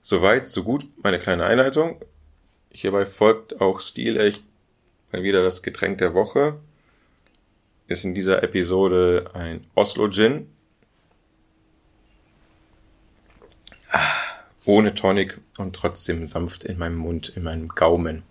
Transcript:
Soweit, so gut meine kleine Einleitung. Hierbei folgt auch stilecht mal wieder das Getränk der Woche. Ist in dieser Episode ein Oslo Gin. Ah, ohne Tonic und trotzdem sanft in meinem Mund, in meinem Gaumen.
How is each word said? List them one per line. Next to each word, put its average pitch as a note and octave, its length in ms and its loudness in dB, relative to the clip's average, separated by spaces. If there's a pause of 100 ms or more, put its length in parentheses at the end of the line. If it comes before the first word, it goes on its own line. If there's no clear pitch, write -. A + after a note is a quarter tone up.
Soweit, G#2 460 2
so F#2 160 -6
gut C3 220 -4 (180)
meine F#2 160 0
kleine F2 260 0
Einleitung. C3+ 540 2 (720)
Hierbei G2 340 -2
folgt A2 540 2
auch F#2+ 220 2
stilecht A2+ 600 -2 (680)
mal F#2 120 -8
wieder F#2+ 200 2
das F#2 200 -2
Getränk F#2+ 340 -4
der F2+ 160 0
Woche. D3 460 0 (1300)
Ist F2+ 180 -6
in F2+ 80 -4
dieser F#2+ 300 0
Episode F2+ 920 2
ein E2 400 -10
Oslo G#2 360 0
Gin. A2 380 2 (3500)
Ah, - 220 0 (540)
ohne G#2 280 6
Tonic F#2+ 460 0 (180)
und F#2 180 -8
trotzdem E2 480 -4
sanft E2+ 400 -8
in F2 140 -8
meinem E2+ 200 -6
Mund, E2 380 -6
in F2+ 80 -8
meinem D#2+ 240 -8
Gaumen. E2 640 0